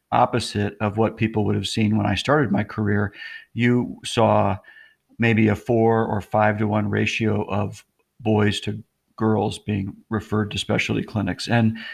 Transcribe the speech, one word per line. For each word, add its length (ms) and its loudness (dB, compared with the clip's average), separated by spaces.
opposite 680 0
of 160 -2
what 200 2
people 300 0
would 100 0
have 100 -2
seen 300 0
when 100 2
I 80 2
started 380 2
my 100 2
career. 500 -2
You 520 0
saw 540 2
maybe 300 4
a 80 2
four 500 2
or 140 -4
five-to-one 680 0
ratio 640 0
of 340 -4
boys 400 2
to 200 -8
girls 420 0
being 380 -4
referred 440 -2
to 60 -6
specialty 440 -2
clinics. 460 -4
And 300 2